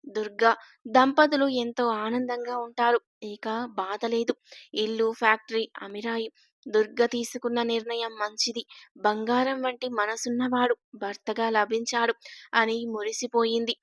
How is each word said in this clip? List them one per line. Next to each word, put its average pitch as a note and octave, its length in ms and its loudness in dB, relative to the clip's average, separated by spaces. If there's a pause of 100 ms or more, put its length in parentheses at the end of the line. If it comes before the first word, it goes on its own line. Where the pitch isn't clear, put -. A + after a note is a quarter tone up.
దుర్గా G#3+ 440 2 (360)
దంపతులు C#4 640 6
ఎంతో A#3+ 400 -2
ఆనందంగా A#3+ 640 -4
ఉంటారు. A#3+ 420 2 (240)
ఇక G#3 240 -10 (220)
బాధ G3 360 -6
లేదు. A#3 280 0 (400)
ఇల్లు, A3 380 0
ఫ్యాక్టరీ A3 540 0 (160)
అమిరాయి. A3 460 -6 (380)
దుర్గ G#3+ 400 2
తీసుకున్న A#3+ 580 -4
నిర్ణయం A#3 480 -4
మంచిది. A3 520 -4 (340)
బంగారం A#3+ 640 2
వంటి B3+ 280 -4
మనసున్నవాడు A#3+ 840 0 (200)
భర్తగా G#3+ 540 -4
లభించాడు A3+ 640 0 (400)
అని A3+ 320 2
మురిసిపోయింది. A3+ 960 -2